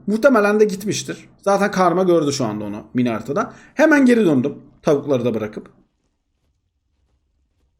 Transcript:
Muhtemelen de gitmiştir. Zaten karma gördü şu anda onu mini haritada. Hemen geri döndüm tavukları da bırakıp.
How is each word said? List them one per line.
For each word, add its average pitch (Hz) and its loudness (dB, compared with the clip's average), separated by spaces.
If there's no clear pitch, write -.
Muhtemelen 214 2
de 220 6
gitmiştir. 190 -6
Zaten 196 0
karma 185 0
gördü 165 2
şu 135 -4
anda 104 -6
onu 104 -12
mini 123 0
haritada. 127 -6
Hemen 285 4
geri 226 4
döndüm 127 0
tavukları 139 0
da 117 -2
bırakıp. 107 -10